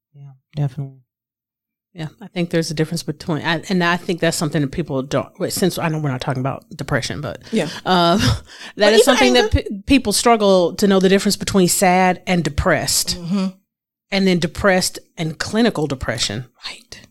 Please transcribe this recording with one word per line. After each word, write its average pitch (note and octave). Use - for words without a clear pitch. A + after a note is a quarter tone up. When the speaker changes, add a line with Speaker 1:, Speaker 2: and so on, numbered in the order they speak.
Speaker 1:
Yeah, C#3+
definitely. C3+
Speaker 2:
Yeah, D#3
I F#3+
think F3
there's E3
a E3
difference D#3
between, D3+
I, D#3
and F3+
I E3+
think F3
that's E3
something D3+
that C3+
people C#3+
don't, C3+
wait, C#3+
since F3+
I D#3+
know D#3
we're D3
not B2+
talking C3
about C3+
depression, -
but, A2
Speaker 3:
Yeah. E3+
Speaker 2:
uh, F3
<laughs> -
that B3
Speaker 3:
But G#3
Speaker 2:
is A3+
Speaker 3:
even A#4
Speaker 2:
something B3
that G#4
Speaker 3:
anger. -
Speaker 2:
pe-, G3+
people B3+
struggle G3
to G3+
know F#3+
the F#3
difference G3
between F3+
sad F#3
and F3+
depressed, D3+
Speaker 3:
Mm-hmm. F#3
Speaker 2:
and G3
then F3+
depressed F#3
and D#3+
clinical G#3
depression. B2
Speaker 3:
Right. -